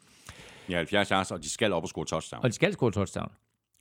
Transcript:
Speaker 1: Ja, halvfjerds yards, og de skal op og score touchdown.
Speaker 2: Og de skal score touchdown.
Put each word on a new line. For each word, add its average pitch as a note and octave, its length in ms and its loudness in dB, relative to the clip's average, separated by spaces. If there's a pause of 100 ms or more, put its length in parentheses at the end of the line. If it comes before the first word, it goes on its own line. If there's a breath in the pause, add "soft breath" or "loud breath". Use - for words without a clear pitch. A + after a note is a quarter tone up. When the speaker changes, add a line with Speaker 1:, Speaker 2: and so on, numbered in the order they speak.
(680 loud breath)
Speaker 1:
Ja, F2+ 80 0
halvfjerds G2 320 2
yards, F#2+ 220 2
og F2+ 120 -6
de D2+ 60 -8
skal G2+ 240 2
op E2 100 0
og F2+ 60 -6
score - 160 -6
touchdown. - 380 -6
Speaker 2:
Og B2+ 60 4
de G2 60 -2
skal F#3+ 180 2
score B2 180 2
touchdown. F#2 400 -4 (500)